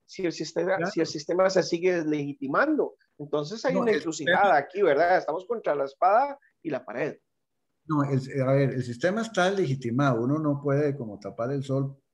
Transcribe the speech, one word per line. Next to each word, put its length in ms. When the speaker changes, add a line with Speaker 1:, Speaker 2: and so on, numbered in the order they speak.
Speaker 1:
si 220
el 60
sistema, 440
Speaker 2:
Claro. 140
Speaker 1:
si 100
el 60
sistema 440
se 120
sigue 420
legitimando. 880
Entonces 460
hay 100
Speaker 2:
No, 80
Speaker 1:
una 100
Speaker 2:
el 60
Speaker 1:
encrucijada 420
Speaker 2:
sistema 160
Speaker 1:
aquí, 260
¿verdad? 360
Estamos 280
contra 280
la 100
espada 540
y 80
la 140
pared. 320
Speaker 2:
No, 180
el, 160
a 100
ver, 180
el 120
sistema 400
está 280
legitimado. 720
Uno 160
no 240
puede 340
como 220
tapar 340
el 100
sol, 340